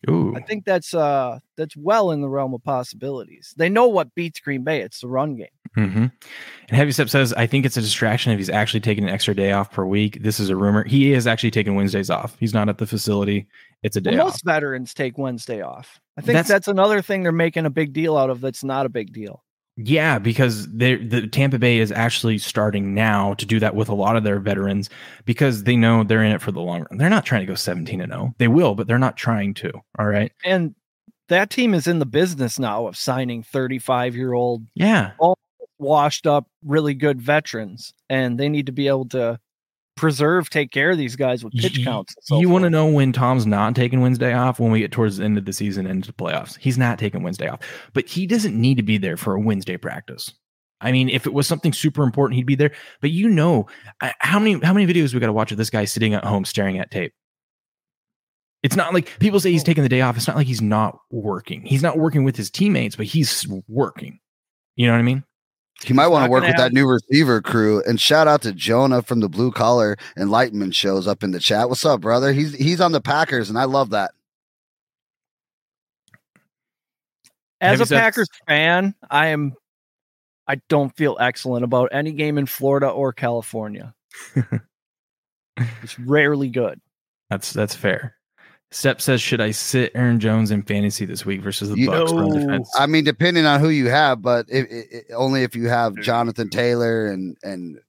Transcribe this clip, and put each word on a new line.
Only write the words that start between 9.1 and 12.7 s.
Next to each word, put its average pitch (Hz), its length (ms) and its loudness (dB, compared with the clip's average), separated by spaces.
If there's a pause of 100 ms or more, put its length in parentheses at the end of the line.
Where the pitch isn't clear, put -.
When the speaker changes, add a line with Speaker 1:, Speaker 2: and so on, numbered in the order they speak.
Speaker 1:
day 98 180 2
off 98 200 -2
per 95 120 -4
week. 104 380 -2
This 107 180 -2
is 101 100 0
a 95 60 0
rumor." 101 280 2
He 135 280 4
is 127 160 2
actually 113 240 0
taking 104 240 0
Wednesdays 98 360 0
off. - 280 -4
He's 110 140 -2
not 104 160 0
at 101 80 -2